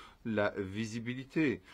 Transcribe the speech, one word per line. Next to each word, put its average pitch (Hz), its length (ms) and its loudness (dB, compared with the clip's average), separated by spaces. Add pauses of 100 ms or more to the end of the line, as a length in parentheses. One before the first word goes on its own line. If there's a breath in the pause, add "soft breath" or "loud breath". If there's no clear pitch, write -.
(240 loud breath)
la 104 320 4
visibilité, 113 1040 0 (140 loud breath)